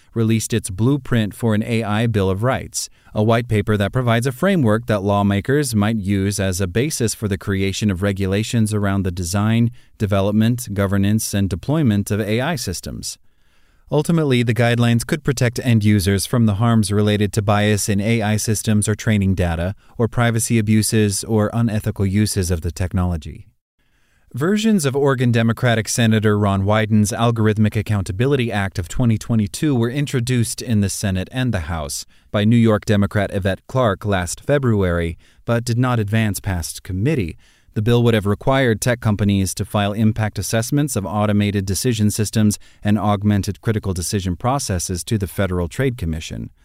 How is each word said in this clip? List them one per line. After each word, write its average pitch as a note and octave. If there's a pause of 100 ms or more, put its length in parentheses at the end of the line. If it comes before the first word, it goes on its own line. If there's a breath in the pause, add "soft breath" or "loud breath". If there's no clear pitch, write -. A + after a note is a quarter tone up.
(140 soft breath)
released A2+
its G#2+
blueprint A2+
for A2
an G#2+
A A2+
I G#2+
Bill G2+
of F#2+
Rights, A2+ (260 soft breath)
a A2
white A2+
paper G#2+
that G2
provides A#2+
a C3+
framework B2+
that G#2+
lawmakers G2+
might G#2+
use G2
as F#2+
a F#2+
basis A2+
for G#2+
the F#2+
creation G2
of F2
regulations G2+
around G2
the F#2
design, G2+ (280 soft breath)
development, G#2
governance, G2+
and G2
deployment G#2+
of G#2
A A2
I D#3
systems. - (720)
Ultimately, D3
the A#2
guidelines A#2
could -
protect B2
end A2+
users G2+
from A#2
the G#2
harms A2
related G#2
to G#2+
bias G#2
in G2+
A A2+
I G#2+
systems G#2+
or A2
training G2
data, F2 (240 soft breath)
or A2+
privacy A#2
abuses G#2+
or G#2+
unethical G#2+
uses G2
of E2+
the E2+
technology. F2+ (840)
Versions G3+
of C3
Oregon C3+
Democratic A2+
Senator A2
Ron G2
Wyden's G#2+
Algorithmic A2
Accountability G#2+
Act G2
of F2+
twenty A#2
twenty-two A#2
were A#2
introduced B2+
in G#2+
the G2
Senate F#2
and B2+
the F#2
House D#2 (260 soft breath)
by G#2
New A2
York A2+
Democrat G2+
Yvette F#2+
Clarke A#2
last F#2+
February, G2 (300 soft breath)
but A#2
did A#2+
not B2
advance G#2+
past F2
committee. G2 (340 soft breath)
The A2
bill A#2+
would A#2
have G#2
required A#2+
tech A#2+
companies G2+
to G#2
file G#2
impact G#2+
assessments A#2
of G2
automated G#2
decision G#2
systems G#2 (260 soft breath)
and G#2+
augmented G2+
critical G2+
decision F#2
processes G#2
to A#2
the G2
Federal F2+
Trade B2+
Commission. D#2+ (140)